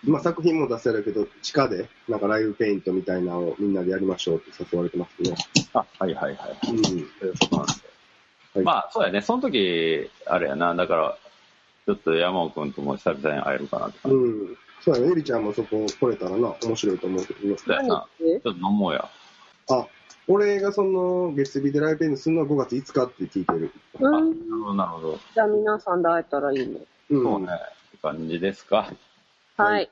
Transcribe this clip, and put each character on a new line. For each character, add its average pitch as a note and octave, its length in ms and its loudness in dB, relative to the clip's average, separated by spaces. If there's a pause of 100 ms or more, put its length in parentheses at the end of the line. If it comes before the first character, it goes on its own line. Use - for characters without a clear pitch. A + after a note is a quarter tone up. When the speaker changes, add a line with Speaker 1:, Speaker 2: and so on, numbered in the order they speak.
Speaker 1:
ま D3 160 4
あ、 - 20 -6
作 E3+ 220 0
品 D#3+ 160 4
も C3+ 80 2
出 A#2 100 0
せ A#2 160 0
る G#2 100 0
け G#2+ 80 -2
ど、 G#2 160 0 (140)
地 - 120 -8
下 C3+ 140 4
で、 G2 220 -4 (180)
な A2+ 100 -2
ん - 20 -4
か G2+ 80 0
ラ G#2+ 120 2
イ A2 40 2
ブ G#2+ 100 0
ペ G#2+ 160 0
イ G2+ 60 2
ン F2+ 60 -4
ト F#2 120 -2
み F#2 100 0
た F#2 140 -2
い F2+ 60 0
な F2+ 100 -2
の F2 60 -2
を F2 180 -2
み G2+ 100 0
ん G2 60 2
な F#2 100 0
で F2+ 80 0
や F#2 60 0
り F#2+ 80 -2
ま F#2 120 0
し - 100 -4
ょ E2+ 60 2
う - 20 2
っ D#2+ 40 -4
て - 120 -14 (200)
誘 F2 60 -2
わ F2 60 0
れ F2 80 -2
て F2+ 60 -6
ま F2 120 -4
す - 140 -6
ね。 E3+ 120 0 (380)
Speaker 2:
あ、 B2 120 2 (140)
は F#2+ 80 0
い E2 60 -2
は C#2+ 160 -4
い C#2 60 -8
は - 120 -14
い。 - 240 -6
Speaker 1:
う - 80 -2
ん。 G#2+ 40 4
Speaker 2:
そ F#2+ 80 2
う F2+ 60 -4
い F2 320 -8
う F2+ 100 -6
こ - 80 4
と - 100 0
な D2 60 -2
ん - 20 -6
で - 80 -6
す - 60 -10
よ。 - 100 -20 (640)
Speaker 1:
は - 80 0
い。 F2+ 40 2
Speaker 2:
ま - 120 4
あ、 - 160 -4
そ A3 80 0
う - 40 4
や F2+ 60 -2
ね。 G2+ 100 0
そ A3+ 140 0
の B3+ 60 -2
時、 F2 640 0 (200)
あ F2 100 2
れ E2 120 0
や C#2 60 -2
な。 E2+ 200 0
だ F2+ 120 2
か F2+ 80 2
ら、 - 220 0 (680)
ち G2+ 40 2
ょ - 20 2
っ - 40 2
と D#2+ 160 0
山 F2 300 2
尾 D#2 80 -2
く D2+ 120 -6
ん C#2 100 -6
と C#2+ 80 -10
も C#2 140 -2
久 D#2+ 180 -2
々 D2 220 -2
に C#2 60 -4
会 C#2+ 140 -2
え - 20 -4
る C#2+ 100 -6
か - 120 -4
な - 80 -4
っ - 40 -8
て - 120 -20
感 C3+ 80 0
じ。 C3+ 60 6
Speaker 1:
う A2 340 0
ん。 B2 60 -16 (300)
そ D#3+ 60 6
う A#2+ 80 2
だ - 0 -
ね。 D#3 100 4
エ F3 40 4
リ D3+ 80 0
ち C#3 100 -2
ゃ A#2 40 0
ん A2 60 0
も G#2 80 -2
そ G#2+ 120 -4
こ G#2+ 220 -2 (140)
来 C3 80 4
れ A2 80 2
た F2+ 140 -6
ら F#2+ 80 -2
な、 A2+ 260 0
面 A2+ 120 -2
白 G2+ 180 0
い F2+ 40 -2
と F#2 100 -6
思 F#2 140 -2
う F#2+ 40 -6
け - 80 -10
ど G2+ 160 -4
ね。 - 80 0
Speaker 2:
そ - 160 -2
う - 20 4
や C4+ 80 -2
な。 A#3 240 0 (120)
Speaker 3:
何 E3 160 2
日？ C#4+ 60 -4
Speaker 2:
ち - 60 -4
ょ G#2+ 40 0
っ - 20 -8
と F2 60 -10
飲 - 20 -8
も G2 280 2
う D2+ 40 0
や。 - 160 -2 (600)
Speaker 1:
あ、 B2 180 2 (420)
俺 G3+ 320 4
が G3+ 100 0
そ G3+ 100 0
の、 F3+ 540 2
月 C#3 220 -2
曜 C#3 80 -2
日 C#3 80 2
で D3 80 2
ラ D#3 100 2
イ D#3 40 2
ブ D#3+ 100 0
エ - 20 0
ン D3+ 40 2
ド C3+ 60 0
す D#3+ 120 -2
る D#3+ 60 4
の E3 60 2
は D3 60 0
五 D3 80 2
月 B2+ 220 0
五 - 160 -8
日 C3 100 4
っ B2+ 80 -2
て F#2 140 -8
聞 - 160 -4
い - 40 -4
て - 60 2
る。 - 220 -2 (260)
Speaker 3:
う C4+ 40 2
ん。 - 40 4
Speaker 2:
あ、 D4 40 6
な D#4 80 4
る D#4+ 140 2 (300)
ほ - 40 -6
ど、 G3+ 80 -4
な G3 100 2
る E3+ 60 -8
ほ E3 100 -10
ど。 D#2 180 -4 (140)
Speaker 3:
じ A3+ 80 4
ゃ - 20 4
あ G#3+ 40 4
皆 G#3+ 320 2
さ F#3 140 -2
ん F3 80 2
で E3+ 60 2
会 E3 140 2
え - 20 -10
た C#3+ 160 -2
ら C#3+ 140 0
い - 20 0
い C3+ 40 -2
ね。 A#2 200 -6 (300)
Speaker 1:
う C#3+ 100 4
ん。 B2 40 2
Speaker 2:
そ A#2+ 120 2
う G2 60 -4
ね。 F2+ 60 -4
っ - 440 -10
て - 100 -20
感 D#2+ 280 -6
じ E2 100 -4
で D#2+ 140 0
す - 120 -16
か。 G#2 240 2 (680)
Speaker 3:
は G#3 240 4
い。 - 100 -4